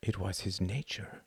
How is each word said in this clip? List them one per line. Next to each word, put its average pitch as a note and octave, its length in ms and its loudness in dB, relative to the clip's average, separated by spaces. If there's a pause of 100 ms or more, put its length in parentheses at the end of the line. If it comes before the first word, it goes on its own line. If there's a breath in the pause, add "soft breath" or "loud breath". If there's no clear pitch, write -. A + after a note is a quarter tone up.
It - 180 2
was F#2+ 220 0
his F#2+ 200 -2
nature. G2+ 680 -2